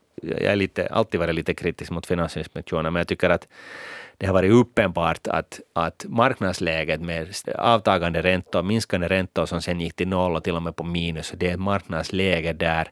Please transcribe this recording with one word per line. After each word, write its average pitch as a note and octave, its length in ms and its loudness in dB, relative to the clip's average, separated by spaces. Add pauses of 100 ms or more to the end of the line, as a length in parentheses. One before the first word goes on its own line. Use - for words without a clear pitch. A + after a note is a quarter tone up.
(220)
Jag - 200 -4
är G2+ 140 4
lite, G2 320 0
alltid G#2+ 320 0
varit E2 160 0
lite E2 180 0
kritisk - 380 -6
mot E2+ 140 -6
Finansinspektionen, D#2+ 880 -2
men F2 60 2
jag E2+ 80 0
tycker F2+ 220 2
att F2 180 2 (680)
det G2 80 -4
har F#2+ 80 2
varit F#2 180 6
uppenbart F2+ 760 4
att, - 320 -4 (140)
att E2+ 360 -4
marknadsläget F2 920 0
med E2 320 -6 (240)
avtagande F#2 640 2
räntor, F2+ 420 2
minskande G2 440 0
räntor F#2 380 0
som E2+ 160 -4
sen F2 200 -4
gick E2 140 -6
till F2+ 120 -2
noll F#2 280 0
och E2 80 -4
till F2 120 -2
och E2 80 -4
med E2+ 120 -6
på D#2 80 -8
minus, E2+ 540 -4
det F#2 120 0
är F2 40 0
ett F2 60 -4
marknadsläge F#2 920 -2
där, D#2+ 380 0